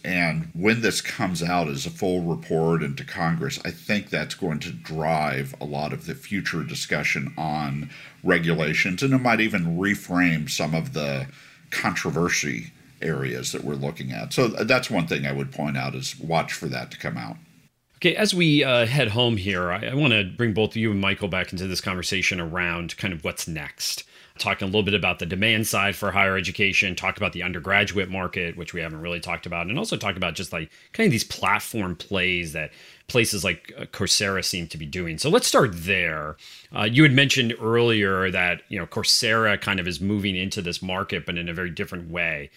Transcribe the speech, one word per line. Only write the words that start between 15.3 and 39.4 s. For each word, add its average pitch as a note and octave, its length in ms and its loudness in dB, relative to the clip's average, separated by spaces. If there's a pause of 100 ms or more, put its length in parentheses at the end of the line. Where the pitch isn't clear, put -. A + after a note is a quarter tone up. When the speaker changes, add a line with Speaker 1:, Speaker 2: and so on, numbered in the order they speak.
Speaker 1:
would C#2 180 -4
point D2 260 -4
out, C2 160 -4
is C2 240 -8
watch D#2+ 360 0
for E2 140 -6
that B1 240 -6
to - 60 -16
come A1+ 200 -6
out. A1+ 180 -10 (640)
Speaker 2:
Okay, E3+ 180 2
as G#3 180 2
we, D#3 300 6
uh, B2 220 4
head B2+ 240 4
home B2 260 4
here, F2+ 360 0
I, G#2+ 160 -2
I A#2+ 60 -4
wanna B2 300 4
bring A2 300 0
both G#2+ 240 2
you A2 140 2
and G2 100 2
Michael G2 260 0
back F2+ 240 -2
into F#2 160 -6
this F#2 140 -2
conversation F#2 580 -2
around E2+ 560 -2
kind F#2+ 180 -2
of D#2+ 120 -6
what's - 200 -4
next. - 600 -6 (320)
Talking G2+ 260 -2
a G2 40 0
little G#2 160 4
bit G2 100 2
about F2+ 260 0
the F2+ 60 -4
demand G#2+ 420 2
side G2 300 2
for G2+ 140 -2
higher F#2+ 260 4
education, F#2+ 580 2
talk F#2 220 -2
about F#2+ 160 -2
the F2 100 -6
undergraduate F#2 680 0
market, F2+ 460 -4
which E2+ 180 -10
we F2 60 -6
haven't D#2+ 220 -6
really F2 180 -4
talked E2+ 260 -6
about, E2+ 220 -4
and A2+ 100 -2
also G3+ 200 -4
talk G2+ 180 -2
about F2+ 180 -2
just, F2+ 200 -8
like, D#2+ 160 -6 (240)
kind A3+ 120 2
of F3 60 6
these A2+ 140 2
platform G2 680 0
plays F2+ 600 0
that D#2 180 -6 (360)
places G#2+ 360 2
like, F2+ 340 -2
uh, - 60 -10
Coursera G2 600 0
seem E2+ 220 -4
to D#2+ 100 -10
be D#2 80 -8
doing. D#2+ 320 -6
So C#3+ 120 0
let's B3 160 4
start D3 280 4
there. E2 640 -2 (360)
Uh, G#2 160 0
you C3 140 8
had D3 80 10
mentioned C3 480 4
earlier G#2+ 720 4
that, F2+ 380 0
you F#2+ 100 -6
know, E2 60 -4
Coursera A2 760 2